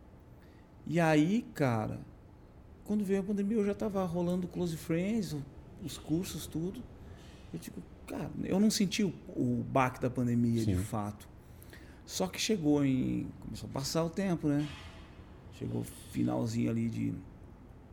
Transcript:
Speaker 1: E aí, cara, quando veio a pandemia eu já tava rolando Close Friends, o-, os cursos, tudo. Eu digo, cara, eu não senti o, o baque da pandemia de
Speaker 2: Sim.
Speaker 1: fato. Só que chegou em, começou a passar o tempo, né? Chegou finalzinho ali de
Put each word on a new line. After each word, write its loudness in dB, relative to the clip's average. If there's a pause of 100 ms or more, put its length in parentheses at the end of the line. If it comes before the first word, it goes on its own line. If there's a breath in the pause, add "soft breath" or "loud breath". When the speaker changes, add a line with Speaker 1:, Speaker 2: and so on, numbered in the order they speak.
(840 loud breath)
Speaker 1:
E 0
aí, 6
cara, 2 (840)
quando 2
veio 2
a -4
pandemia 0
eu 4
já 2
tava 0
rolando 0
Close -2
Friends, 0
o-, -4 (440)
os -8
cursos, -2
tudo. -4 (680 loud breath)
Eu -8
digo, -10 (240)
cara, -6 (140)
eu 2
não 8
senti 2
o, 0 (160)
o 2
baque 4
da 2
pandemia 4
de 4
Speaker 2:
Sim. 4
Speaker 1:
fato. -4 (760 loud breath)
Só -2
que -6
chegou 6
em, 4 (120)
começou -8
a -6
passar 0
o 0
tempo, 0
né? 2 (920 loud breath)
Chegou -4 (260)
finalzinho 2
ali 0
de 0 (800)